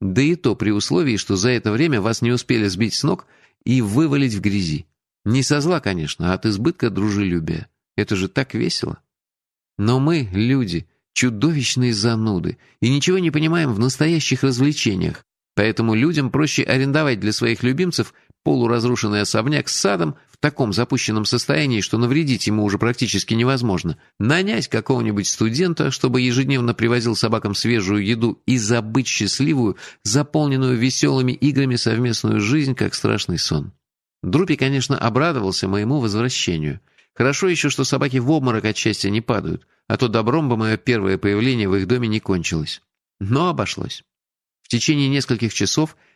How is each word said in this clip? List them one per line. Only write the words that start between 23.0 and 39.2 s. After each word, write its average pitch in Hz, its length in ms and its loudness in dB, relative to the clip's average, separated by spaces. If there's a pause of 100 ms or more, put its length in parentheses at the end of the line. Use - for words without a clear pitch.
невозможно, 120 640 0 (220)
нанять 185 500 0
какого-нибудь 110 600 -2
студента, 143 640 0
чтобы 127 300 0
ежедневно 127 540 2
привозил 117 400 0
собакам 107 400 0
свежую 104 500 0
еду, 113 420 0
и 127 120 2
забыть 113 480 0
счастливую, 139 720 0 (260)
заполненную 131 760 0
весёлыми 131 560 2
играми 135 440 0
совместную 113 640 0
жизнь, 135 340 0
как 101 200 -2
страшный 101 440 -2
сон. - 340 -4 (500)
Друпи, 147 340 0
конечно, 135 420 0
обрадовался 117 680 -2
моему 107 320 0
возвращению. 98 800 -2 (340)
Хорошо 139 340 0
ещё, 156 220 0
что 135 140 -2
собаки 135 340 0
в 123 120 0
обморок 127 340 2
от 107 120 -2
счастья - 340 -2
не 110 100 -2